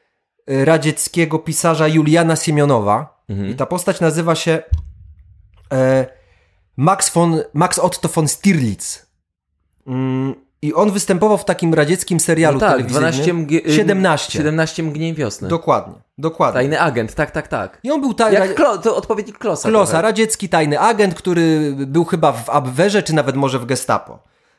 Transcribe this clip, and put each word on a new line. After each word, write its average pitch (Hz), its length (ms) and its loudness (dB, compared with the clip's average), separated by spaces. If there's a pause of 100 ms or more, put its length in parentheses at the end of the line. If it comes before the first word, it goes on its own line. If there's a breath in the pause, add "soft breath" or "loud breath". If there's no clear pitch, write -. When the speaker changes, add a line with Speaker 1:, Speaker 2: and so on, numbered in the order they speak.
(500)
Speaker 1:
y, 135 160 2
radzieckiego 156 720 0
pisarza 156 480 0
Juliana 160 480 4
Siemionowa. 143 800 0 (140)
Speaker 2:
Mhm. 101 200 -4
Speaker 1:
I 113 60 -6
ta 135 100 -4
postać 180 360 -4
nazywa 165 340 0
się, 160 280 -2 (1080)
e, 131 320 2 (720 soft breath)
Max 185 360 0
von, 165 260 2 (140)
Max 180 260 0
Otto - 300 0
von 156 180 0
Stirlitz. 139 760 -2 (840)
Mm, 131 480 -4 (260)
i 147 120 -2
on 196 180 2
występował 196 460 0
w - 80 -10
takim 170 280 0
radzieckim 160 460 0
serialu 160 340 2
Speaker 2:
No 135 60 -2
tak, 160 120 2
Speaker 1:
telewizyjnym. 143 400 0
Speaker 2:
dwanaście 156 220 0
mg-, 160 360 -2
y, 151 60 2
Speaker 1:
Siedemnaście. 185 640 0
Speaker 2:
siedemnaście 160 460 -2
mgnień 156 320 -6
wiosny. 117 320 -6
Speaker 1:
Dokładnie, 107 460 -2 (240)
dokładnie. 151 420 -2
Speaker 2:
Tajny 139 220 0
agent, 120 340 -2
tak, 147 160 -4
tak, 151 160 -8
tak. 107 360 -8
Speaker 1:
I 254 80 -4
on 302 100 -2
był 262 120 -2
ta-, 220 180 2
Speaker 2:
Jak 196 180 4
Speaker 1:
ra- 190 60 -4
Speaker 2:
Klo-, 202 260 2
to 214 140 0
odpowiednik 208 420 -4
Klosa 196 320 -4
Speaker 1:
Klosa, 214 220 4
Speaker 2:
trochę. 165 100 2
Speaker 1:
radziecki 214 480 -2
tajny 151 300 2
agent, 202 360 2
który 160 640 0
był 139 280 0
chyba 160 260 2
w 117 180 -6
Abwehrze, 147 540 0
czy 156 100 -4
nawet 139 220 0
może 135 240 0
w 120 60 -10
Gestapo. - 540 -4 (400)